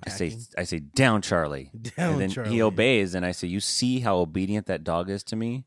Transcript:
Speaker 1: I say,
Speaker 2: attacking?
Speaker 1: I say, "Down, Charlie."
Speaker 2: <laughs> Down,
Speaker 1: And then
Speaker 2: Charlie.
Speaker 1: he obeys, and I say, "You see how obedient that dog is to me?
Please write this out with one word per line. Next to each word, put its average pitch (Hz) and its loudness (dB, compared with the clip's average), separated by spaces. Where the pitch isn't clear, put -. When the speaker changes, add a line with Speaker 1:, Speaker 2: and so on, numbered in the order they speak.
Speaker 1:
I - -8
say, 95 -2
Speaker 2:
attacking? 117 -8
Speaker 1:
I 90 -2
say, 87 -4
"Down, 107 2
Charlie." 73 -2
Speaker 2:
<laughs> 113 -14
Down, 170 0
Speaker 1:
And 95 0
then 95 0
Speaker 2:
Charlie. 110 -4
Speaker 1:
he 113 2
obeys, 104 4
and 90 -2
I 90 0
say, 87 -6
"You 92 -2
see 127 0
how 104 2
obedient 95 0
that 82 -2
dog 85 -2
is 98 -4
to - -8
me? 120 -4